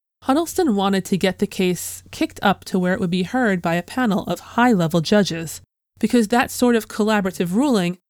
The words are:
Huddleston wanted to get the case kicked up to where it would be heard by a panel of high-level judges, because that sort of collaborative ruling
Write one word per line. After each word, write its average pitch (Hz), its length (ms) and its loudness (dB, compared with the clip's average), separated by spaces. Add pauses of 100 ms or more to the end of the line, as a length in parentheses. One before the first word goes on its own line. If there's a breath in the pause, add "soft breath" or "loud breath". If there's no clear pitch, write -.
(220)
Huddleston 311 520 0
wanted 196 320 2
to 196 120 0
get 185 200 0
the 208 80 0
case - 640 -4
kicked - 320 -6
up 196 220 0
to - 140 -4
where 180 160 0
it - 60 -6
would 180 100 -2
be 180 140 0
heard 208 360 0
by 170 140 -2
a 175 80 -2
panel 208 420 -2
of - 160 -4
high-level 180 640 2
judges, 165 580 0 (380)
because 226 300 2
that 240 220 0
sort 240 260 2
of 214 120 -2
collaborative 190 640 -2
ruling 202 460 2 (120)